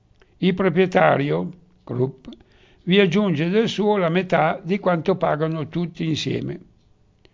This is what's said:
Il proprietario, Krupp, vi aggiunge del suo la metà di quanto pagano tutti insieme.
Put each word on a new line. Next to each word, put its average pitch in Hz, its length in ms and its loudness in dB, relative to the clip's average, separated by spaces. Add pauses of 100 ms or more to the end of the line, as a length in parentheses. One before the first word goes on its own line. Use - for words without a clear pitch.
(380)
Il 185 160 2
proprietario, 175 1000 2 (320)
Krupp, 127 440 -4 (560)
vi 185 160 4
aggiunge 175 500 2
del 214 180 2
suo 208 300 0
la 175 120 0
metà 170 540 0
di 196 160 -2
quanto 180 360 0
pagano 160 520 -2
tutti 170 380 -6
insieme. 135 540 -4 (760)